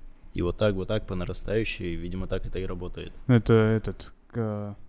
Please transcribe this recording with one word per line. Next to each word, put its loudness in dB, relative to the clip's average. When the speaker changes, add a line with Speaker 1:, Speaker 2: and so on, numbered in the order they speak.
Speaker 1:
И 0
вот 0
так, 4
вот -2
так -2
по -4
нарастающей, -2
видимо, -4
так -2
это -4
и -4
работает. -8
Speaker 2:
Это 8
этот, 2
э, -4